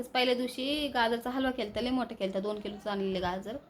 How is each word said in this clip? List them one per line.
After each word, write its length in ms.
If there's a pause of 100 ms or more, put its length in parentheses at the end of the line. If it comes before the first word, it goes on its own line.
(120)
पहिल्या 240
दिवशी 520
गाजरचा 420
हलवा 220
केलता, 300
लय 80
मोठा 260
केलता, 240
दोन 200
किलोचा 320
आणलेले 280
गाजर 380 (120)